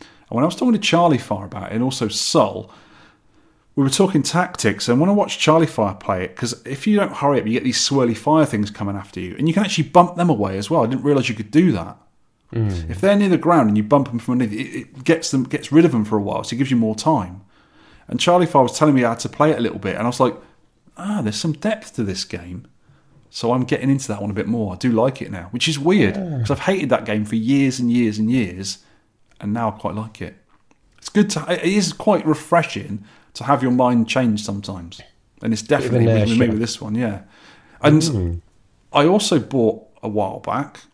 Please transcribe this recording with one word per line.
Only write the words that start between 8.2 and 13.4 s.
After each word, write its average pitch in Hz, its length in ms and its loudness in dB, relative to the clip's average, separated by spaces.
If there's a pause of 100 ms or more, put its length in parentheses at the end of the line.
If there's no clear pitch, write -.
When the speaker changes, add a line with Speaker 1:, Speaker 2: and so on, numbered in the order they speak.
Speaker 1:
things 107 240 -2
coming 101 260 -6
after 95 240 -12
you, 90 200 -10
and 147 80 0
you 165 80 2
can 202 80 2
actually 185 260 -2
bump 175 280 2
them 175 120 0
away 98 300 -2
as 101 100 -8
well. 156 140 2
I 113 40 0
didn't 127 160 -4
realise 139 260 2
you 110 60 -4
could 104 160 -10
do 165 200 4
that. 90 260 -6 (560)
Speaker 2:
Mm. 95 380 -2
Speaker 1:
If 85 100 -8
they're 196 160 4
near 202 120 4
the 170 80 4
ground 151 320 4